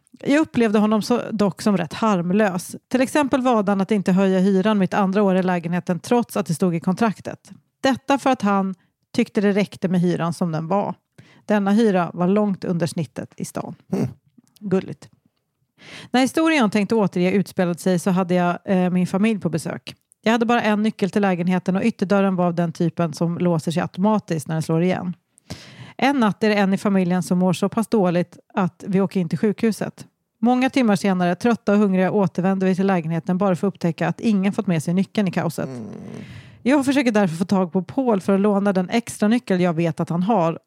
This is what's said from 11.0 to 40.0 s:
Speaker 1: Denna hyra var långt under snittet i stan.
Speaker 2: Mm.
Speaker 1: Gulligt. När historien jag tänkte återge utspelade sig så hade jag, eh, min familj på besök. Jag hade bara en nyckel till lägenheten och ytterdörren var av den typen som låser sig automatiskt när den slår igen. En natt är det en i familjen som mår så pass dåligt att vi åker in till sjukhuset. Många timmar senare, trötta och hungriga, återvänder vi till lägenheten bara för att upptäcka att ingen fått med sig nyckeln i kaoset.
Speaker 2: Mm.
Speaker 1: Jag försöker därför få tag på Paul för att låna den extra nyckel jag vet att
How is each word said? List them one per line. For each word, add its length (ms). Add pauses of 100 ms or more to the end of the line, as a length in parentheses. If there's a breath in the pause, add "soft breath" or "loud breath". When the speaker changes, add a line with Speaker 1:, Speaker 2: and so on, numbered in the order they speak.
Speaker 1:
Denna 260
hyra 420
var 140
långt 360
under 240
snittet 500
i 80
stan. 300 (180)
Speaker 2:
Mm. 140 (520)
Speaker 1:
Gulligt. 500 (1000 loud breath)
När 100
historien 400
jag 100
tänkte 240
återge 360
utspelade 480
sig 200
så 120
hade 220
jag, 320
eh, 240
min 180
familj 320
på 100
besök. 460 (260)
Jag 100
hade 140
bara 160
en 220
nyckel 260
till 120
lägenheten 540
och 80
ytterdörren 520
var 100
av 100
den 160
typen 420
som 240
låser 340
sig 100
automatiskt 640
när 80
den 80
slår 200
igen. 300 (840 loud breath)
En 220
natt 240
är 60
det 60
en 180
i 40
familjen 460
som 160
mår 140
så 160
pass 180
dåligt 500 (160)
att 340
vi 140
åker 180
in 100
till 80
sjukhuset. 680 (360)
Många 280
timmar 260
senare, 400
trötta 380
och 40
hungriga, 340
återvänder 560
vi 80
till 120
lägenheten 500
bara 180
för 120
att 60
upptäcka 340
att 120
ingen 340
fått 140
med 160
sig 100
nyckeln 340
i 40
kaoset. 380
Speaker 2:
Mm. 160 (800 loud breath)
Speaker 1:
Jag 220
försöker 260
därför 240
få 100
tag 260
på 120
Paul 380
för 120
att 60
låna 340
den 160
extra 380
nyckel 340
jag 120
vet 260
att 100